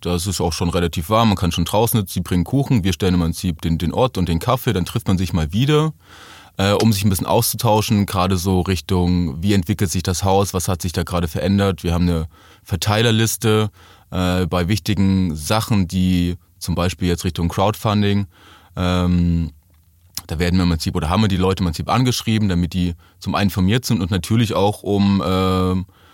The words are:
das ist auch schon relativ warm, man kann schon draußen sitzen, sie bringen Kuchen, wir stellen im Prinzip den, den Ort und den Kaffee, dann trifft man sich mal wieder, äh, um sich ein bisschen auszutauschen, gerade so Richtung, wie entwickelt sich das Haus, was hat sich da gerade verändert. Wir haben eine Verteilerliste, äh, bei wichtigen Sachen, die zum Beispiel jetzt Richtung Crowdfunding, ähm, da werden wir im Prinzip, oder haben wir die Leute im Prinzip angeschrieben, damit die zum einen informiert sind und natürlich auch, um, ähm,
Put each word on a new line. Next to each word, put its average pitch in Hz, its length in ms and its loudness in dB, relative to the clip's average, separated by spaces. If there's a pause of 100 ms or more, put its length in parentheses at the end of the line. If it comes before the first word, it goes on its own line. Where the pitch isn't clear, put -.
das 87 260 -2
ist 95 140 -4
auch 85 120 0
schon 87 160 -2
relativ 87 400 -2
warm, 110 200 4
man 95 80 2
kann 87 140 0
schon 87 140 0
draußen 113 340 0
sitzen, 98 140 -6
sie 92 80 -4
bringen 90 220 0
Kuchen, 127 400 0
wir 92 100 0
stellen 90 220 0
im 90 60 2
Prinzip 82 400 -2
den, 82 160 0
den 82 160 -2
Ort 120 240 0
und 90 120 0
den 85 100 0
Kaffee, 123 340 -2
dann 90 120 0
trifft - 220 -6
man 95 100 2
sich 92 140 -2
mal 78 220 -2
wieder, 151 400 2 (640)
äh, 98 160 2
um 107 180 4
sich 98 140 -2
ein 107 40 4
bisschen 92 180 -2
auszutauschen, 107 800 2
gerade 95 280 0
so 92 240 0
Richtung, 90 840 0
wie 101 120 2
entwickelt 98 360 0
sich 92 140 -4
das 95 220 -2
Haus, 98 280 2
was 92 140 -2
hat 92 140 -4
sich 90 100 -6
da 87 120 -4
gerade 87 260 -2
verändert. 95 560 0
Wir 85 80 0
haben 87 160 2
eine 80 180 -2 (360)
Verteilerliste, 110 1080 0 (420)
äh, 90 360 0
bei 87 200 -2
wichtigen 98 680 0
Sachen, 98 540 0
die 90 480 2 (240)
zum - 140 -4
Beispiel 87 340 -2
jetzt 87 160 0
Richtung 85 260 -2
Crowdfunding, 101 760 0 (500)
ähm, 87 760 0 (760)
da 78 140 -6
werden 87 180 2
wir 90 60 4
im 87 60 2
Prinzip, 85 260 -2
oder 78 120 -2
haben 95 140 2
wir 110 60 2
die 92 100 0
Leute 92 240 0
im 95 40 0
Prinzip 78 220 -4
angeschrieben, 110 640 0
damit 87 240 0
die 87 220 0 (240)
zum - 160 -6
einen 98 140 2
informiert 104 360 0
sind 104 160 0
und 92 80 -4
natürlich 104 460 0
auch, 101 260 0
um, 101 420 2
ähm, 92 640 0 (280)